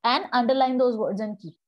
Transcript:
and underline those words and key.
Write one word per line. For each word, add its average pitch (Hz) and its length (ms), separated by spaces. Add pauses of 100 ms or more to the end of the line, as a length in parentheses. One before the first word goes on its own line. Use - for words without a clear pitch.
and 262 280
underline 254 460
those 247 180
words 214 240
and 214 180
key. - 300